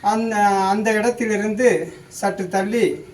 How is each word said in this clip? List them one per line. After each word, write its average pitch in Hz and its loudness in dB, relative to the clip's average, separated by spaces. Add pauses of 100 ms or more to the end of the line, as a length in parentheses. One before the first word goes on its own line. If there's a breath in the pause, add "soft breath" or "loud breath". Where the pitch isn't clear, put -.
அந்த, 220 0 (100)
அந்த 202 2
இடத்திலிருந்து 214 0 (140)
சற்று 190 -4
தள்ளி 196 0 (180)